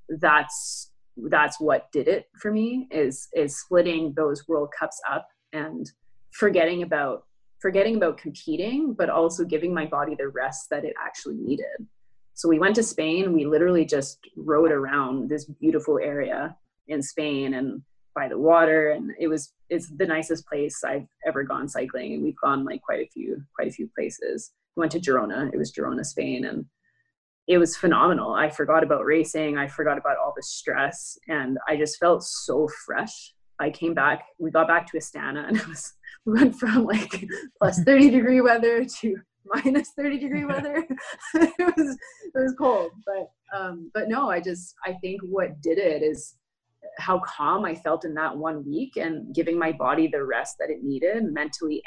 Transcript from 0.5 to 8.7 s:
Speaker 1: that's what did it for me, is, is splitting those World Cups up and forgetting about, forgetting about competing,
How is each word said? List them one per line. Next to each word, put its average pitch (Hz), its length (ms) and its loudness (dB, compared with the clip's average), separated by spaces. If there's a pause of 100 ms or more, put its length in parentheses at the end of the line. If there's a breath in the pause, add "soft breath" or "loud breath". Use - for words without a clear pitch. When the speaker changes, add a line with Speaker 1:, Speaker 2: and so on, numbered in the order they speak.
Speaker 1:
that's 147 420 0
what 143 320 0
did 143 160 0
it 175 180 0 (140)
for 208 120 -4
me, 240 400 -2
is, 139 420 -2
is 143 260 0
splitting 170 560 2
those 147 320 -2
World 147 220 0 (100)
Cups - 300 -6
up 147 180 -4 (240)
and 156 380 -8 (420)
forgetting 175 520 2
about, 147 400 -4 (360)
forgetting 196 360 2
about 175 240 2
competing, 214 760 -4